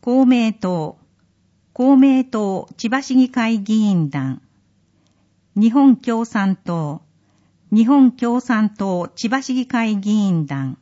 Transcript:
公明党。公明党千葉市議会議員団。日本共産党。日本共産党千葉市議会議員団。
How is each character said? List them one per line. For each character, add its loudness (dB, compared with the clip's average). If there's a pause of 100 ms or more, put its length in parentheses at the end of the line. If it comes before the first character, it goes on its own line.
公 2
明 2
党。 -6 (760)
公 2
明 4
党 -6 (100)
千 -6
葉 -2
市 -6
議 4
会 -2
議 -2
員 0
団。 -6 (1120)
日 2
本 6
共 -6
産 -2
党。 -8 (720)
日 2
本 4
共 -4
産 -2
党 -6
千 -6
葉 -4
市 -8
議 -4
会 -2
議 -4
員 0
団。 -8